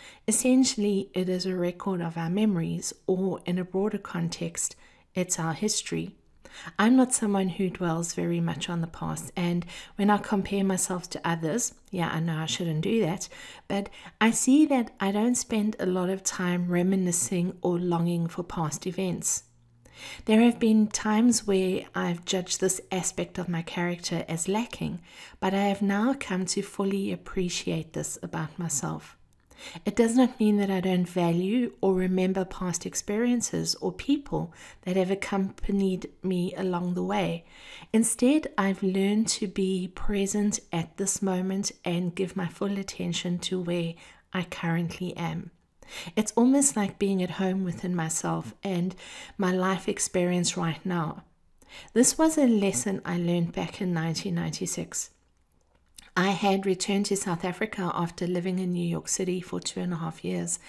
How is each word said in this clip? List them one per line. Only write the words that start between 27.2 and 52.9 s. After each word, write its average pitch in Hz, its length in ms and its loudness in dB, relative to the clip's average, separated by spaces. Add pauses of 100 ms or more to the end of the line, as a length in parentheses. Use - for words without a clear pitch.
this 151 300 -6
about 165 360 -6
myself. 156 600 -6 (680)
It 196 100 -2
does 226 180 4
not 247 240 6
mean 214 200 6
that 196 120 2
I 190 100 0
don't 180 280 2
value 185 720 2
or 190 140 4
remember 185 500 2
past 180 400 -4
experiences 208 920 -2
or 190 140 -4
people 180 640 -2 (300)
that 185 140 -2
have 185 140 2
accompanied 196 1000 -2 (120)
me 185 360 0
along 180 340 -2
the 180 100 -2
way. 180 440 -2 (440)
Instead, 247 580 4 (100)
I've 196 240 0
learned 196 460 2
to - 180 -2
be 185 480 0
present 202 680 0 (140)
at 165 240 -4
this 196 240 -2
moment 190 500 0 (140)
and 175 280 -2
give 185 220 -4
my 180 100 -2
full 196 320 -4
attention 175 600 -4
to 185 180 -4
where 170 360 -2 (360)
I 185 120 -2
currently 170 760 -2
am. 170 340 -6 (640)
It's 214 180 0
almost 262 440 4
like 202 220 -2
being 196 240 2
at 180 80 -2
home 190 340 -2
within 180 320 -4
myself 165 560 -4 (100)
and 185 320 -2 (440)
my 185 140 2
life 185 360 0
experience 180 680 0
right 165 260 -2
now. 175 400 -2 (720)
This 247 240 6
was 320 180 4
a 285 100 6
lesson 196 600 2